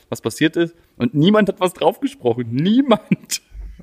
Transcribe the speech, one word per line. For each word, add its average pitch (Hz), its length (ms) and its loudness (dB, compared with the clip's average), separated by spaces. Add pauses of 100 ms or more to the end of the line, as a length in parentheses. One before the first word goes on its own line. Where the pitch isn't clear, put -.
was - 140 -10
passiert 151 340 -2
ist. 170 180 -2 (220)
Und 120 180 -4
niemand 196 340 4
hat - 120 -6
was 180 140 -2
drauf - 260 0
gesprochen. 120 520 -4
Niemand. 214 920 0 (400)